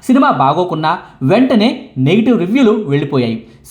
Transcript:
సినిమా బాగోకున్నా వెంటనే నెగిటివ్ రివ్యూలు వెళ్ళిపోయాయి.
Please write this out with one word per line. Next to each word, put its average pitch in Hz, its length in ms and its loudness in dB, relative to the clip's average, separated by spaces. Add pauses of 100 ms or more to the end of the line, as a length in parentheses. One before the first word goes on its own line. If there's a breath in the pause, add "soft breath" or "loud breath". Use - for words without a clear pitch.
సినిమా 277 240 2
బాగోకున్నా 160 680 -2 (240 loud breath)
వెంటనే 220 460 2 (300)
నెగిటివ్ 208 420 2
రివ్యూలు 220 480 0
వెళ్ళిపోయాయి. 139 580 -4 (240 loud breath)